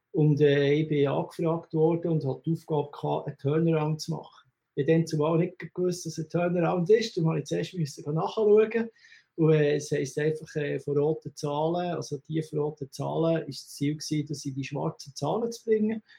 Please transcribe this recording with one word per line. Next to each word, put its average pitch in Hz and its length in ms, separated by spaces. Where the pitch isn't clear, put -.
Und, 151 260
äh, 143 360
ich 156 120
bin 143 180
angefragt 165 680
worden 165 400
und 143 120
hatte 131 200
die 165 80
Aufgabe 147 380
gehabt, 151 360
einen 147 100
Turnaround 156 640
zu - 120
machen. - 380
Ich 143 80
habe 160 100
dann 165 140
zumal 160 320
nicht 180 200
gewusst, 180 320
dass 160 140
ein 156 100
Turnaround 175 600
ist. 226 280
Darum 160 140
musste 156 100
ich 139 60
zuerst 170 260
müssen 156 420
nachschauen. 214 760
Und, 160 160
äh, 147 240
es 147 160
heisst 143 260
einfach, 156 380
äh, 143 240
von 143 180
roten 156 380
Zahlen, 160 600
also 143 240
tief 156 340
roten 151 400
Zahlen, 156 560
ist - 160
das - 100
Ziel 147 220
gewesen, 151 320
das 143 160
in 135 100
die 135 80
schwarzen 147 500
Zahlen 214 380
zu - 140
bringen. 220 360